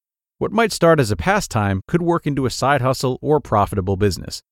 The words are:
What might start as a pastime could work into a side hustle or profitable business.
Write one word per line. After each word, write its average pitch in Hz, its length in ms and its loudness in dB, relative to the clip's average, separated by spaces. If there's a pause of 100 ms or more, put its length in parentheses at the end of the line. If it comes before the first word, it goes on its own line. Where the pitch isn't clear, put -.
(380)
What - 120 -2
might 220 220 0
start 165 260 4
as 120 140 2
a 95 40 -2
pastime 104 720 0
could 170 160 -4
work 170 240 -2
into 139 200 -2
a 107 40 -2
side 135 300 0
hustle 127 420 -2
or 143 160 2
profitable 101 580 0
business. - 560 -4